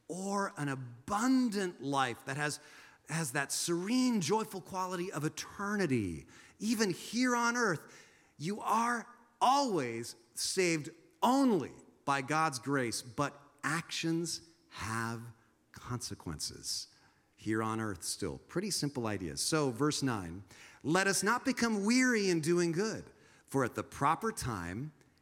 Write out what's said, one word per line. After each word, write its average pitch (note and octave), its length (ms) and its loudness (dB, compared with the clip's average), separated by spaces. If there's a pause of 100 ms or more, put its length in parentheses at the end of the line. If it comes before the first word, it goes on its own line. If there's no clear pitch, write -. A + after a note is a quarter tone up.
or G3 500 -2
an D3 120 -2
abundant G3+ 1120 0
life C3+ 440 0
that C3+ 100 -4
has, D3 240 -2 (480)
has D3+ 240 -2
that C#3 180 -2
serene, A3 720 0
joyful F#3+ 400 0
quality F#3 500 -4
of D3 140 -4
eternity. D3+ 1040 -2 (320)
Even G#3+ 300 2
here B3 440 0
on A#3+ 220 2
earth, G#3 240 2 (580)
you F#3 220 -4
are A#3 440 0 (360)
always F#3 760 4 (220)
saved E3 540 0 (340)
only A#3 480 4 (320)
by C#3 180 2
God's D3 380 0
grace, C3 420 0
but C3+ 340 -2 (280)
actions E3 760 -2 (260)
have A2+ 520 -6 (520)
consequences. - 1120 -8 (480)
Here A2 280 -2
on A2 180 -2
earth G#2 240 -6
still. C#2+ 340 -6
Pretty G3 320 -6
simple C3+ 360 -2
ideas. F#2+ 340 -4
So, D3+ 300 2
verse C#3+ 320 0
nine, G2+ 400 -4 (400)
"Let F#3 240 2
us G3 160 2
not A#3 220 2
become A#3 400 2
weary A#3 440 4
in E3+ 120 4
doing E3+ 320 2
good, F3+ 400 -4 (340)
for C3+ 180 2
at A2 120 -2
the - 80 -2
proper E3 480 0
time G#2+ 600 -4 (300)